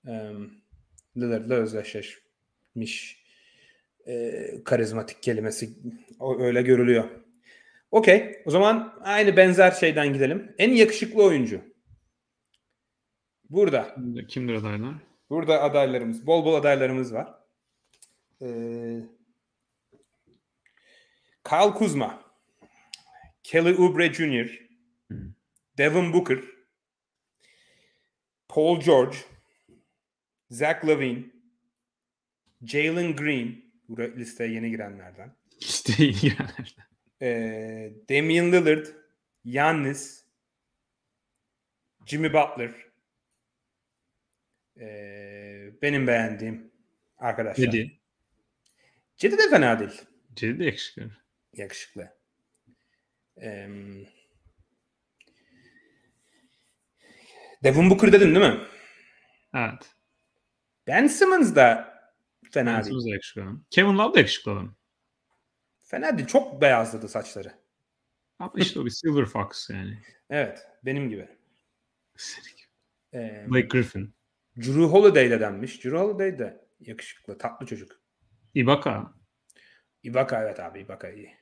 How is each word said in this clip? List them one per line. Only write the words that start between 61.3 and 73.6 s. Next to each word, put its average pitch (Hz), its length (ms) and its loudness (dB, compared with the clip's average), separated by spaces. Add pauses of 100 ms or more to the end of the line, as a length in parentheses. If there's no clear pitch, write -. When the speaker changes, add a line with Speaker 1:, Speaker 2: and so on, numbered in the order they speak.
Speaker 1:
da 123 400 6 (560)
fena 131 160 -2
Speaker 2:
Ben 117 80 -2
Speaker 1:
değil. 110 100 -2
Speaker 2:
Simmons 117 220 -8
da 113 40 -4
yakışıklı 101 320 -10
adam. 101 280 -14
Kevin 196 280 2
Love 233 160 0
da - 40 6
yakışıklı 107 340 0
adam. 101 240 -10 (1080)
Speaker 1:
Fena 269 360 -4
değil. 135 100 -6
Çok 254 340 0
beyazladı 113 460 2
saçları. 98 440 -12 (840)
Speaker 2:
Ama - 180 -14
işte 180 240 -2
o 131 40 -6
bir 120 60 -6
silver 143 340 -2
fox - 460 -8
yani. 101 280 -12 (320)
Speaker 1:
Evet. 135 360 -6 (180)
Benim 135 240 -6
gibi. 98 200 -12 (880)
Speaker 2:
Senin - 400 -18
gibi. - 100 -20 (480)
Speaker 1:
Ee, 110 360 -14
Speaker 2:
Blake 127 160 2